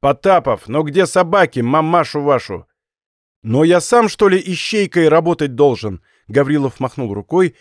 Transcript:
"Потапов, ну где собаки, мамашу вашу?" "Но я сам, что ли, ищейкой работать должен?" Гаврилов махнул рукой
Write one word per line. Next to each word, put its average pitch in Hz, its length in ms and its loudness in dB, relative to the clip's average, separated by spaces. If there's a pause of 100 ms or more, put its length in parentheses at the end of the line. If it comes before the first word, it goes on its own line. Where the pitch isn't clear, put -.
"Потапов, 139 640 0
ну 139 160 -4
где 160 220 0
собаки, 180 560 0
мамашу 151 640 0
вашу?" 120 440 -2 (760)
"Но 127 220 0
я 170 160 4
сам, 226 280 2
что 202 200 0
ли, 185 140 2
ищейкой 180 680 -2
работать 160 460 0
должен?" 113 480 0 (240)
Гаврилов 139 540 -2
махнул 127 320 -6
рукой 151 480 -2